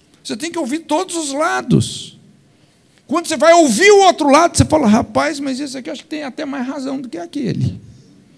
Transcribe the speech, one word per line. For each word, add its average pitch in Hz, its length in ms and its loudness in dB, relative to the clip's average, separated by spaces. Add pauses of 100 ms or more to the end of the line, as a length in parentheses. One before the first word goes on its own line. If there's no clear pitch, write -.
(240)
Você 262 120 -10
tem 294 160 -10
que 339 60 -8
ouvir 302 220 -6
todos 349 360 -4
os 311 160 -6
lados. 320 880 -4 (840)
Quando 330 220 -4
você 320 100 -4
vai 311 160 6
ouvir 330 380 6
o 403 80 8
outro 339 320 4
lado, 330 260 4
você 285 80 4
fala, 302 220 0
"Rapaz, 262 520 0
mas 269 200 -6
esse 277 180 -10
aqui 262 140 -12
acho 285 100 -12
que - 80 -20
tem 302 140 -8
até 285 200 -10
mais 269 220 -8
razão 269 340 -8
do 254 80 -12
que 320 120 -12
aquele." 277 600 -6 (580)